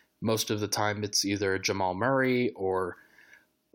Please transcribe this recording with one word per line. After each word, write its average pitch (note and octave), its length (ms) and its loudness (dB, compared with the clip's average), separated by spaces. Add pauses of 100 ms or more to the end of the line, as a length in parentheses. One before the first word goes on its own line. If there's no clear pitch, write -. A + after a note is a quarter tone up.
(220)
most A2 280 0
of G#2+ 120 0
the G2+ 60 -2
time G#2 360 0
it's G2+ 220 -2
either G2 320 2
Jamal F#2+ 360 0
Murray B2+ 580 2
or, F#2 460 -2 (760)